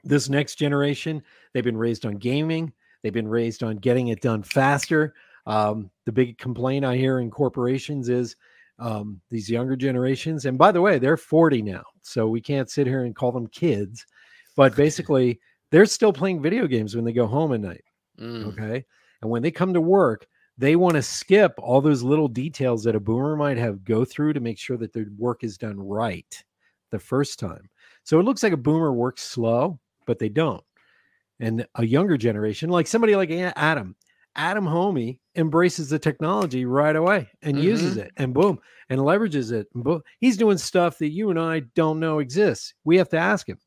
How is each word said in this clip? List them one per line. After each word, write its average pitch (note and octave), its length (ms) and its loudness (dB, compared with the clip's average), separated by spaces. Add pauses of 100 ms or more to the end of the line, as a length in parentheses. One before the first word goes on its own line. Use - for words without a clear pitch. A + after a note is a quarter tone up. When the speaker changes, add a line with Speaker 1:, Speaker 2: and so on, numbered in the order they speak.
Speaker 1:
This C#3 260 0
next C#3+ 260 -2
generation, C#3+ 640 -2 (320)
they've B2 100 -2
been A2+ 140 -2
raised A#2 280 -2
on G#2 100 -6
gaming. D3+ 580 -4 (300)
They've G#2+ 100 -6
been A2 140 -4
raised A#2 360 -2
on A2 140 -6
getting B2 300 0
it A2+ 140 -4
done A2 220 -2
faster. C#3+ 720 0 (320)
Um, G#2+ 440 -2 (160)
the A#2 60 -4
big A#2+ 260 0
complaint B2+ 480 -4
I B2+ 120 0
hear C3 220 0
in A#2+ 120 -4
corporations B2+ 760 -4
is, B2 260 -2 (440)
um, G#2 500 -8
these A2 200 -8
younger B2+ 260 -2
generations, C3 720 -2
and C3 120 -2
by F3+ 140 8
the F3 100 2
way, F#3 160 4
they're C#3 200 2
forty D#3 440 4
now, G2 220 -8 (180)
so A2 260 -2
we A2+ 140 -2
can't C#3 280 -4
sit C#3 180 0
here C3 160 -2
and A#2+ 120 -6
call B2 160 0
them A#2+ 160 -6
kids, A2 600 -4 (480)
but C3+ 200 6
Speaker 2:
<laughs> - 0 -
Speaker 1:
basically, C#3 640 2 (300)
they're F3+ 160 8
still G#3+ 280 2
playing E3+ 280 -2
video F#3+ 240 0
games A2 300 -2
when A#2 100 -2
they A#2 80 -2
go A#2+ 140 2
home C#3+ 260 0
at A2 80 -2
night, F2+ 220 -10 (360)
Speaker 2:
Mm. A2+ 280 -12
Speaker 1:
okay? A2 360 -8 (380)
And A2+ 80 -8
when A#2 140 -2
they E3 80 0
come F3+ 240 -2
to E3+ 60 2
work, E3 440 2 (320)
they C#3+ 180 4
wanna E3+ 280 4
skip F#3+ 560 2
all B2+ 220 4
those C#3 200 4
little D3 260 2
details B2 560 -2
that A2 120 2
a G#2 40 2
boomer B2+ 360 0
might C#3+ 220 0
have G#2 260 -4
go A2 200 0
through D3+ 300 -2
to C#3+ 60 -4
make A#2 180 -6
sure B2 200 -8
that A2 160 -10
their A2 120 -6 (120)
work A#2+ 260 -4
is G#2 160 -8
done G#2 200 -10
right G2 640 -6 (460)
the G#2+ 100 -6
first - 400 -4
time. F#2+ 300 -12 (340)
So D#3+ 160 4
it F#3 40 4
looks B3+ 180 0
like G3+ 120 2
a D3+ 40 -2
boomer D3 360 0
works A#2+ 300 -4
slow, B2 560 0 (280)
but A#2+ 100 -2
they G#2+ 120 -4
don't. C#3 340 -2 (760)
And A2+ 260 -4 (100)
a A#2+ 100 0
younger D3+ 320 2
generation, G#2+ 520 -2
like F3 180 2
somebody A3+ 280 2
like F#3 160 0
A-, F3+ 260 -6
Adam, C#3+ 380 -2 (400)
Adam F#3 300 -2
Homey D#3 540 -2 (160)
embraces E3 540 0
the D3+ 100 0
technology D#3 680 -2
right D3 300 2
away E3+ 340 0 (120)
and C#3+ 200 -2
uses F3+ 360 2
Speaker 2:
Mm-hmm. - 100 -4
Speaker 1:
it - 100 -20
and B2+ 160 -2
boom, E3+ 260 2 (300)
and C3 120 -2
leverages D3 500 0
it. A2 220 -4
And A#2+ 100 -8
boom. D#3 180 0 (180)
He's A#3+ 180 2
doing G#3 200 4
stuff F3 420 0
that D3+ 100 0
you G3 220 -2
and E3 80 0
I D#3+ 220 -2 (140)
don't D#3 240 2
know D#3 200 0
exists. D3 540 0 (120)
We E3 120 6
have F3+ 120 4
to D#3+ 80 0
ask F#3+ 320 0
him. F#2 180 -12